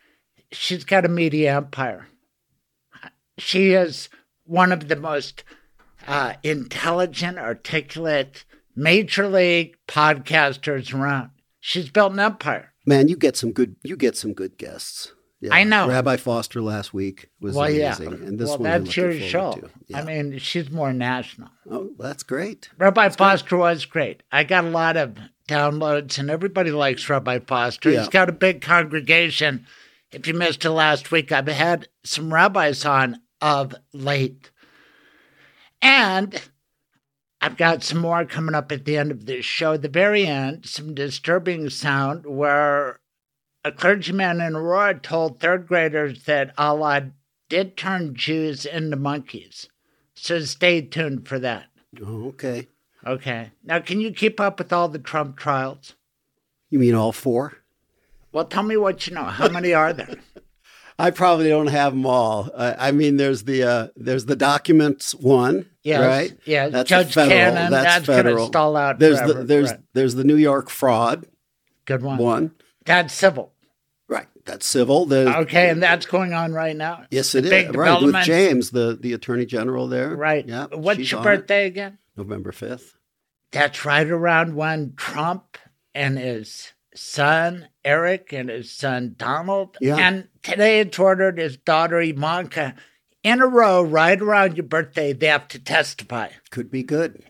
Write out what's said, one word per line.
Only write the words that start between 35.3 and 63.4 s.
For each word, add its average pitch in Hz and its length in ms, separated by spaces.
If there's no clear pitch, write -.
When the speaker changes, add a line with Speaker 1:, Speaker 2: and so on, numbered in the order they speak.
Speaker 1:
And 208 580
I've 131 160
got 165 260
some 160 160
more 170 260
coming 160 280
up 147 180
at 143 140
the 151 120
end 147 140
of 107 140
this 127 200
show. 156 280
At 151 80
the 147 80
very 196 380
end, 139 400
some 151 260
disturbing 160 760
sound 139 560
where 143 720
a 147 60
clergyman 180 720
in 160 140
Aurora 175 440
told 160 400
third 175 280
graders 151 580
that 139 320
Allah 147 540
did 190 280
turn 180 380
Jews 156 500
into 156 300
monkeys. 139 720
So 170 260
stay 170 400
tuned 139 460
for 135 120
that. 120 260
Speaker 2:
Oh, 110 220
okay. 123 400
Speaker 1:
Okay. 127 460
Now, 165 160
can 180 200
you 220 120
keep 220 280
up 202 200
with 180 120
all 175 160
the 151 120
Trump 143 380
trials? 135 580
Speaker 2:
You 151 100
mean 120 140
all 113 180
four? 131 460
Speaker 1:
Well, 160 140
tell 190 180
me 214 140
what 196 300
you 170 80
know. 156 80
How 95 260
many 175 240
are 160 200
there? - 220
<laughs> - 440
Speaker 2:
I 170 100
probably 170 400
don't 151 180
have 143 260
'em 131 120
all. 117 500
I, 123 340
I - 20
mean, 143 260
there's 135 280